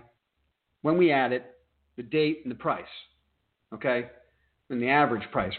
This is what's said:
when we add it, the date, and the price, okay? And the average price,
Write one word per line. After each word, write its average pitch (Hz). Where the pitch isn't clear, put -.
when 156
we 175
add 131
it, 123
the 123
date, 156
and 127
the 113
price, 110
okay? 120
And 123
the 120
average 135
price, 98